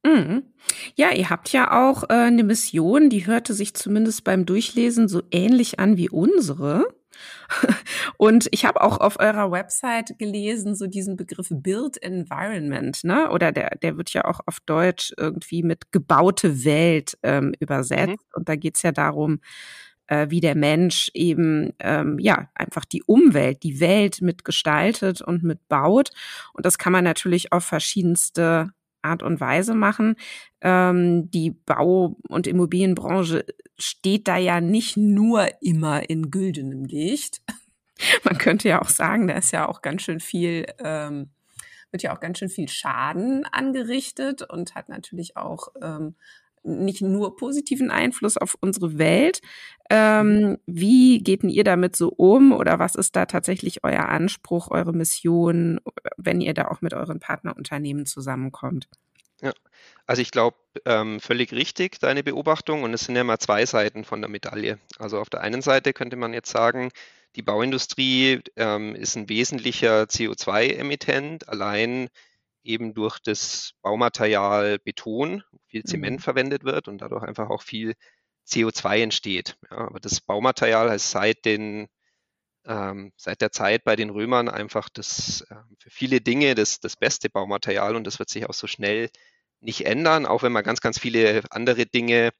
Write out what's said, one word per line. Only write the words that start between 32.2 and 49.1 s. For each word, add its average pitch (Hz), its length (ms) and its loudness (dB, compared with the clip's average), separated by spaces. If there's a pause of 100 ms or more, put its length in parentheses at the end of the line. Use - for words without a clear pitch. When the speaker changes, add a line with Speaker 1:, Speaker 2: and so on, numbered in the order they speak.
Speaker 1:
und 170 200 -4
Immobilienbranche 175 1000 0 (320)
steht - 500 -2
da 180 100 2
ja 180 240 0
nicht 208 360 0
nur 208 520 4 (120)
immer 160 480 0
in 160 220 -2
güldenem 139 540 -4
Licht. 170 600 -6
<laughs> - 760 -4
Man 170 140 2
könnte 202 320 2
ja 165 120 4
auch - 80 -4
sagen, 202 380 0
da - 80 -2
ist - 160 -2
ja 160 160 -2
auch - 140 -8
ganz 160 200 -6
schön 165 180 -6
viel, 170 460 -4 (140)
ähm, 147 520 -8 (600)
wird 185 120 -8
ja - 120 -6
auch - 40 -20
ganz 175 200 -8
schön 185 100 -8
viel 170 180 -8
Schaden 160 800 -4
angerichtet 269 960 -4
und 175 340 -12
hat - 140 -14
natürlich - 480 -14
auch, - 320 -10 (120)
ähm, 156 340 -10 (480)
nicht 190 380 -4
nur 196 360 -2
positiven 277 540 -4
Einfluss - 440 0
auf - 240 -4
unsere 175 380 -2
Welt. 185 440 4 (480)